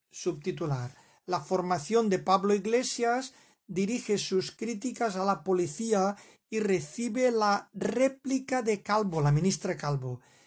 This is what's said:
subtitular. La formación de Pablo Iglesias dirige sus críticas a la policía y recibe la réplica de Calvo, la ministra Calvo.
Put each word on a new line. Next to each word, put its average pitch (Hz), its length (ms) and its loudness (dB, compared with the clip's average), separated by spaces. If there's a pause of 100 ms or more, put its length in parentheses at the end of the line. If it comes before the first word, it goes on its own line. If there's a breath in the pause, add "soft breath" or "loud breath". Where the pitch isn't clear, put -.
(100)
subtitular. 147 840 -4 (320 loud breath)
La 180 140 -2
formación 180 680 0
de 185 100 2
Pablo 196 340 4
Iglesias 240 800 0 (320 loud breath)
dirige 202 520 -2
sus - 340 -2
críticas 226 640 -4
a 185 80 -2
la 196 180 0
policía 190 760 0 (340 loud breath)
y 220 100 -2
recibe 220 680 0
la 208 420 2
réplica 262 880 0
de 214 220 0
Calvo, 202 400 0
la 147 100 4
ministra 185 420 0
Calvo. 131 460 -4 (260 soft breath)